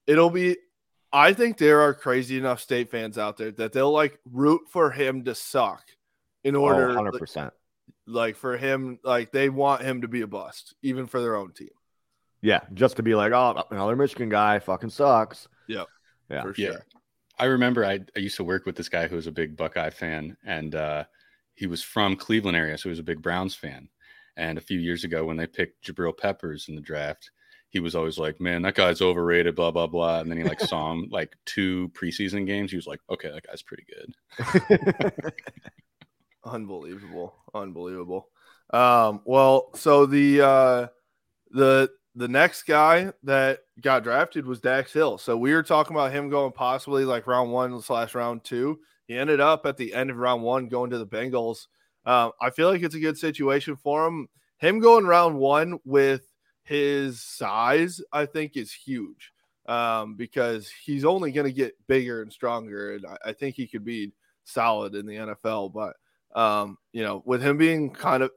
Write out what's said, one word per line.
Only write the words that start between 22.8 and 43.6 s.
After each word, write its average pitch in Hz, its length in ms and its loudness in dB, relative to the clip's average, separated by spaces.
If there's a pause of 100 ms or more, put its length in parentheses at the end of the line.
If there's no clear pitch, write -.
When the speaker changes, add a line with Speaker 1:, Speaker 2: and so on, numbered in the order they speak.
Speaker 3:
he - 20 -6
was 82 80 -8
a 82 60 -12
big 80 180 -8
Browns 90 320 -4
fan. 69 340 -16 (480)
And 80 200 -6
a 80 60 -10
few 95 160 -6
years 85 260 -6
ago 82 200 -4
when 80 120 -6
they 82 100 -6
picked - 380 -8
Jabril 85 320 -6
Peppers 87 520 -8
in 78 60 -14
the 76 60 -14
draft, 73 500 -10 (380)
he 92 120 -6
was 85 140 -6
always 80 240 -4
like, 78 220 -6
"Man, 87 220 -2
that 98 120 -2
guy's 87 280 2
overrated, 87 520 2
blah, 85 160 0
blah, 82 160 -2
blah." 85 340 -2
And 82 100 -8
then 82 80 -6
he, 82 60 -6
like, 78 160 -4
Speaker 2:
<laughs> - 0 -
Speaker 3:
saw 80 320 -4
him, 85 180 -6
like, 85 260 -6 (100)
two 92 480 -4
preseason 95 520 -6
games. 101 240 -4
He 98 60 -10
was 85 100 -10
like, 73 140 -14 (100)
"Okay, 82 200 -10
that 78 160 -18
guy's - 160 -18
pretty - 260 -20
good." - 1400 -2 (100)
Speaker 2:
<laughs> - 1000 -20
Speaker 1:
Unbelievable. 95 880 -12 (200)
Unbelievable. 90 760 -10 (440)
Um, 117 520 6
well, 135 500 6
so 143 320 8
the, 143 340 6
uh, 131 460 6 (640)
the, 135 400 6 (240)
the 120 140 -6
next 147 360 2
guy 165 480 4 (100)
that 135 380 0 (200)